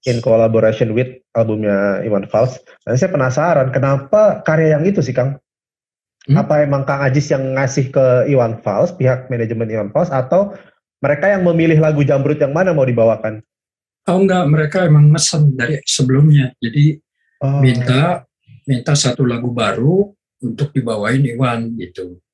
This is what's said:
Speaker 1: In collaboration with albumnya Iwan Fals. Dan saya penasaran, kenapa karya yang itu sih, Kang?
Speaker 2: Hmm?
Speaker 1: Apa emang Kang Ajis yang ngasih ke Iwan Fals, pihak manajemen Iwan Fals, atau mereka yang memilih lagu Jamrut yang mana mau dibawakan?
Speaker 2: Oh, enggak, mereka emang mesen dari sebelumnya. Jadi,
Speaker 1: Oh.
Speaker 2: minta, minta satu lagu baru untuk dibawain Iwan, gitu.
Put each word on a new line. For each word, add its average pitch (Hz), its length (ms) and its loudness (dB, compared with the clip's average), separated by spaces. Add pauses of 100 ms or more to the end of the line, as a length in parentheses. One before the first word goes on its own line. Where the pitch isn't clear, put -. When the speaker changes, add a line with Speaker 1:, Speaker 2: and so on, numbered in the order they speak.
Speaker 1:
In 120 180 -2
collaboration 113 720 2
with 123 160 -2 (240)
albumnya 104 640 -2
Iwan 104 220 -2
Fals. 113 320 -2 (260)
Dan 113 140 -4
saya 180 160 0
penasaran, 143 580 0
kenapa 139 720 0
karya 156 380 2
yang 165 80 0
itu 196 160 0
sih, 123 80 -4
Kang? 127 240 -2 (880)
Speaker 2:
Hmm? 143 160 2
Speaker 1:
Apa 151 240 0
emang 139 240 -2
Kang 139 160 -2
Ajis 139 240 0
yang 135 240 -2
ngasih 131 400 -2
ke 135 140 2 (200)
Iwan 117 380 0
Fals, 107 320 -2
pihak 127 320 -2
manajemen 117 400 -4
Iwan 107 240 -6
Fals, 131 160 0
atau 165 480 -2 (440)
mereka 147 280 -2
yang 196 160 0
memilih 165 360 2
lagu 156 220 2
Jamrut 143 380 0
yang 139 120 0
mana 180 200 0
mau 151 120 2
dibawakan? 113 600 0 (640)
Speaker 2:
Oh, 180 120 2
enggak, 185 300 2
mereka 151 360 0
emang 151 220 6
mesen 151 480 2
dari 127 300 -4
sebelumnya. 135 760 2
Jadi, 147 380 0 (440)
Speaker 1:
Oh. 139 200 -2
Speaker 2:
minta, 127 640 0 (400)
minta 135 300 -4
satu 135 300 -2
lagu 120 280 -4
baru 123 560 0 (320)
untuk 123 320 -6
dibawain 113 500 -2
Iwan, 117 540 -4
gitu. 90 420 -14 (160)